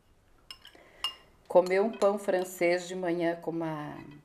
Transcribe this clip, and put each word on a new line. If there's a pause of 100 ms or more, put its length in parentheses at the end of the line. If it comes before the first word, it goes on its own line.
(1500)
comer
um
pão
francês
de
manhã
com
uma (300)